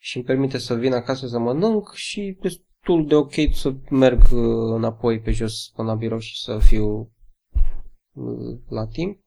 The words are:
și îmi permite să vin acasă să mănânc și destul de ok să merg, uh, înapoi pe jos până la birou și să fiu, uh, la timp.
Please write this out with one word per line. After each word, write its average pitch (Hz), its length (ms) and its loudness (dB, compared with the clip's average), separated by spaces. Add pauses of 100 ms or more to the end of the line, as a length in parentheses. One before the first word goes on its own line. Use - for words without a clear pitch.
și - 140 -12
îmi 123 80 -10
permite 135 320 -2
să - 180 -6
vin 127 180 -2
acasă 131 340 -6
să 117 120 -6
mănânc 185 540 -2
și 196 480 -10
destul 175 680 -4
de 147 80 2
ok 143 180 0 (200)
să 135 200 -2 (160)
merg, 131 320 4
uh, 113 540 6
înapoi 113 440 -2
pe 113 120 -4
jos 110 440 -6
până 113 120 -6
la 110 80 -4
birou 113 240 -6
și - 240 -14
să 110 140 -8
fiu, 107 540 4 (1000)
uh, 120 440 -10 (120)
la 113 160 -8
timp. 165 420 -10